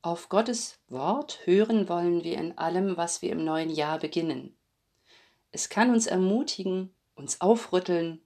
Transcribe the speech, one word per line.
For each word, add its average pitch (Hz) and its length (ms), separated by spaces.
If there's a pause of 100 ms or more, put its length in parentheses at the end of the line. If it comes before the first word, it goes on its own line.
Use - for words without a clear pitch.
Auf 170 260
Gottes 226 500 (100)
Wort 165 560
hören 214 440
wollen 175 360
wir 165 140
in 165 200
allem, 180 380
was 170 260
wir 175 80
im 165 140
neuen 160 260
Jahr 156 280
beginnen. 156 580 (960)
Es - 160
kann 233 220
uns 226 160
ermutigen, 185 880 (200)
uns 139 260
aufrütteln 180 840